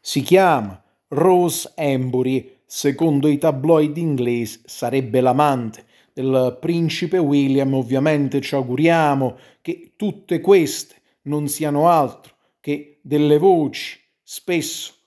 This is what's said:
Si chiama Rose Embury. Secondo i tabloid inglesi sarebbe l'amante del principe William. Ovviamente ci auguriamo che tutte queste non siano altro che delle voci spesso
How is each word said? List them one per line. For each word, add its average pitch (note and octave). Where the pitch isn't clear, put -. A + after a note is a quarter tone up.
Si -
chiama C#3+
Rose E3+
Embury. C3
Secondo C#3+
i D3
tabloid D3+
inglesi A#2+
sarebbe B2
l'amante B2+
del C3
principe E3+
William. C#3
Ovviamente C3+
ci -
auguriamo C#3
che -
tutte F#3
queste D#3+
non D3
siano D3
altro D3+
che D3
delle D3
voci E3+
spesso -